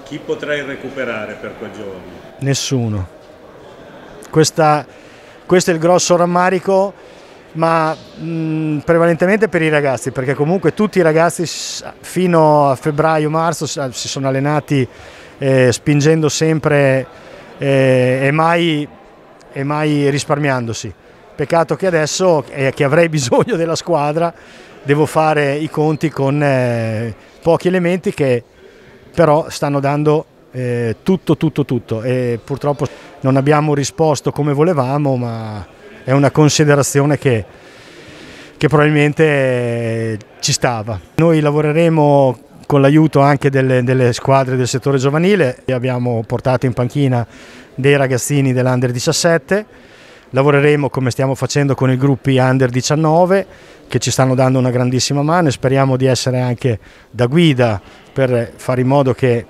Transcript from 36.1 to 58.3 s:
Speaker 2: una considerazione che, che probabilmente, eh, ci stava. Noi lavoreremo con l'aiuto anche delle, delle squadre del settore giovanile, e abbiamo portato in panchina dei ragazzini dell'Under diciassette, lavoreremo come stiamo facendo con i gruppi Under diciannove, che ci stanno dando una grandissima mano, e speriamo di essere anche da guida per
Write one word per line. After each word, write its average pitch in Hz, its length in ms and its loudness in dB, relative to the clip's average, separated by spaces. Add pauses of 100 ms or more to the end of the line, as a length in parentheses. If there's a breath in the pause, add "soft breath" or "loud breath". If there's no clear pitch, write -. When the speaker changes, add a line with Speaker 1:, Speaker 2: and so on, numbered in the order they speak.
Speaker 2:
una 139 200 4
considerazione 143 840 2
che, 117 280 0 (1120 loud breath)
che 156 100 0
probabilmente, 147 560 2
eh, 117 960 0 (220)
ci - 120 -4
stava. 113 480 -4 (160)
Noi 160 240 2
lavoreremo 147 960 2 (280)
con 143 160 2
l'aiuto 151 380 4
anche 139 300 2
delle, 131 340 0
delle 127 300 2
squadre 135 420 0
del 127 120 0
settore 139 300 0
giovanile, 147 680 0
e 131 100 -4
abbiamo 123 520 -2
portato 127 400 -2
in 123 80 0
panchina 123 520 0 (500 loud breath)
dei 139 200 2
ragazzini 135 580 0
dell'Under 127 380 0
diciassette, 165 760 -2 (680 loud breath)
lavoreremo 143 580 2
come 131 200 -2
stiamo 135 240 -2
facendo 139 400 -2
con 127 160 0
i 127 80 2
gruppi 135 400 0
Under 127 320 2
diciannove, 160 760 0 (420 loud breath)
che 131 100 -4
ci 123 140 -2
stanno 131 240 2
dando 131 240 2
una 127 100 2
grandissima 127 540 0
mano, 165 240 2
e 135 40 2
speriamo 135 460 0
di 127 80 0
essere 127 340 0
anche 123 400 -2 (300 loud breath)
da 113 160 -2
guida 127 560 0 (320 loud breath)
per 123 420 -2